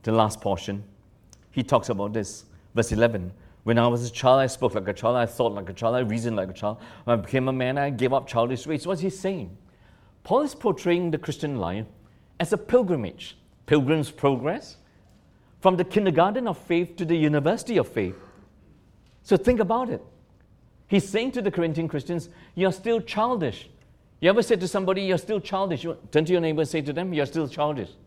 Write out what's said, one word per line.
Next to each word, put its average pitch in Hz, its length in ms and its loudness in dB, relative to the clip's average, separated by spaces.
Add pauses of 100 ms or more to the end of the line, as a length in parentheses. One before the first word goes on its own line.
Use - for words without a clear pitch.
The 110 80 0
last 110 300 4
portion, 98 420 -4 (680)
he 131 100 -2
talks 120 280 0
about 104 240 -4
this. 107 320 -6 (280)
Verse 113 180 2
eleven, 104 400 0 (320)
"When 117 140 4
I 120 100 6
was 120 220 0
a - 20 -12
child, 131 280 4
I 131 80 2
spoke 117 260 -2
like 101 140 -4
a 101 60 -2
child, 120 240 0
I 120 80 2
thought 110 280 0
like 98 160 -8
a 92 40 -12
child, 117 220 -2
I 127 40 2
reasoned 113 360 -2
like 92 140 -2
a 87 40 -12
child. 107 240 -6 (260)
When 120 160 2
I - 20 -4
became 131 260 -2
a 131 60 -2
man, 131 240 -2
I 143 120 0
gave 131 240 0
up 127 140 0
childish 120 380 -2
ways." 160 220 -6
What's 180 140 -4
he 185 80 -2
saying? 170 460 -6 (720)
Paul 247 140 2
is 285 120 -4
portraying 175 580 0
the 156 60 -2
Christian 143 400 -6
life 98 280 -4 (560)
as 170 100 -2
a 208 60 2
pilgrimage, 180 800 0 (280)
Pilgrim's 147 460 2
Progress, 143 640 0 (880)
from 185 160 4
the 180 80 2
kindergarten 202 640 2
of 165 80 -4
faith 175 400 -2
to 170 80 -4
the 165 100 2
university 156 640 2
of 127 100 2
faith. 92 300 -2 (1080)
So 196 140 4
think 226 240 4
about 226 280 0
it. - 140 -8 (840)
He's 196 180 2
saying 240 240 -2
to 247 100 -4
the 202 80 0
Corinthian 165 380 -2
Christians, 160 400 -6 (280)
"You're 185 180 2
still 226 260 -2
childish." 214 680 -2 (500)
You 170 100 4
ever 220 120 4
said 220 180 2
to 180 80 -2
somebody, 190 360 0
"You're 185 140 2
still 214 220 -4
childish"? 185 460 -4
You 165 120 -6 (140)
turn 156 140 4
to 180 80 2
your 170 80 4
neighbor 160 180 0
and 156 100 0
say 160 120 -2
to 143 100 -6
them, 175 220 -4
"You're 143 120 2
still 151 220 -4
childish." 147 440 -4 (160)